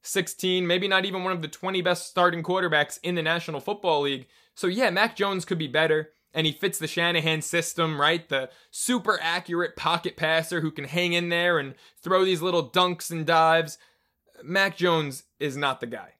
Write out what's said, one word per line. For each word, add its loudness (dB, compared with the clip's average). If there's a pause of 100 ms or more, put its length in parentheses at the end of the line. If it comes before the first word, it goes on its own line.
sixteen, -2
maybe 0
not 2
even -4
one -2
of -4
the -8
twenty -6
best 0
starting 2
quarterbacks 0
in -2
the 0
National -2
Football 0
League. -2 (300)
So -2
yeah, 2
Mac 0
Jones -2
could -2
be -4
better, 2 (240)
and 0
he 2
fits -4
the -4
Shanahan 0
system, -2
right? 2
The -2 (220)
super 0
accurate -2
pocket -2
passer 0
who -2
can -10
hang -2
in 0
there 2
and -8 (200)
throw 2
these 2
little 0
dunks 0
and -4
dives. 4 (640)
Mac 0
Jones 2 (160)
is -4
not -2
the -6
guy. -12